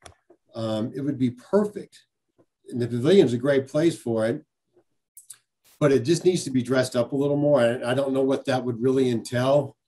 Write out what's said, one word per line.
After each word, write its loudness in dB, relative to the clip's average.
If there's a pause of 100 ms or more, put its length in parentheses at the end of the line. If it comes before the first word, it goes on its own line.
(540)
Um, -4
it -8
would -4
be 0
perfect. -4 (640)
And -8
the -2
pavilion's 4
a -2
great 0
place 0
for -2
it, -6 (1300)
but 2
it 2
just 0
needs 2
to -8
be 0
dressed 0
up 0
a -4
little 0
more. 4
I, 0
I 0
don't -2
know 0
what 0
that -2
would -4
really 2
entail. 0 (120)